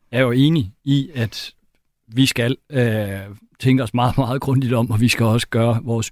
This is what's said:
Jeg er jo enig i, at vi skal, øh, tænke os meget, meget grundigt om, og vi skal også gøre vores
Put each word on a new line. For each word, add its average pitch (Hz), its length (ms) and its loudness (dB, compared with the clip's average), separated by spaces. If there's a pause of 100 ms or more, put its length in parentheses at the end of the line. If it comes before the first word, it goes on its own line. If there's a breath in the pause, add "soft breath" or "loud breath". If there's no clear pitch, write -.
(120)
Jeg 120 60 -2
er 131 40 4
jo 127 80 2
enig 135 420 2 (120)
i, 139 300 0
at - 380 -6 (600)
vi 131 120 4
skal, 123 300 -2 (140)
øh, 110 380 0 (520)
tænke 131 220 2
os 110 120 -8
meget, 123 240 0
meget 131 220 -2
grundigt 135 320 0
om, 120 180 0
og 107 100 0
vi 120 80 2
skal 117 180 0
også 113 220 2
gøre 117 360 0
vores 117 280 -4